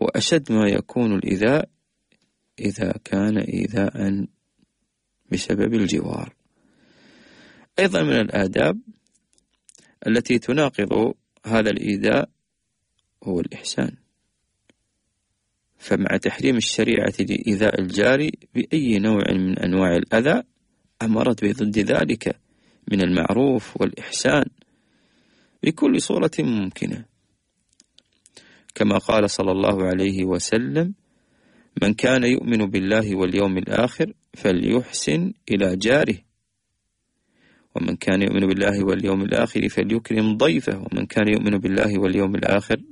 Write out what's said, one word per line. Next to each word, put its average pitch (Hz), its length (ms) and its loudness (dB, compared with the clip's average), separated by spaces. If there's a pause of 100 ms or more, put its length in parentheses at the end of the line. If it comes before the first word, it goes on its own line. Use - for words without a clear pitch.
وأشد - 520 0
ما 107 160 4
يكون 107 460 0
الإيذاء 107 540 0 (920)
إذا 92 360 -2 (100)
كان 107 340 0
إيذاءً 98 880 -2 (1080)
بسبب 104 420 0
الجوار. 87 600 -2 (1400)
أيضًا 185 240 2
من 135 180 2
الآداب 110 600 0 (1300)
التي 117 320 2
تناقض 123 760 0 (320)
هذا 110 240 2
الإيذاء 104 580 0 (960)
هو 90 160 -2
الإحسان، - 560 -6 (1800)
فمع - 380 -2
تحريم 135 400 0
الشريعة 110 640 0
لإيذاء 101 600 0
الجار 113 500 0 (240)
بأي 123 440 0
نوع 104 340 2
من 92 260 0
أنواع 90 380 2
الأذى، 131 460 2 (600)
أمرت 113 420 0
بضد 104 340 0
ذلك - 600 0 (520)
من 101 80 2
المعروف 98 800 0
والإحسان - 640 0 (1160)
بكل - 400 2
صورة - 360 0
ممكنة، 113 640 -4 (1700)
كما 104 240 0
قال 104 320 2
صلى 95 220 0
الله 98 340 2
عليه 95 380 0
وسلم: 131 720 -2 (880)
"من 104 120 2
كان 127 300 2
يؤمن 117 420 2
بالله 101 500 0
واليوم 95 420 2
الآخر 120 540 -2 (220)
فليحسن 127 1000 0 (180)
إلى 98 260 0
جاره، 117 420 2 (1600)
ومن - 220 -2
كان 98 260 0
يؤمن 98 240 0
بالله 98 380 0
واليوم 98 380 0
الآخر 104 460 0
فليكرم 110 680 0
ضيفه، 135 420 2
ومن 101 280 -6
كان 104 220 0
يؤمن 104 300 2
بالله 101 420 0
واليوم 98 340 0
الآخر - 580 0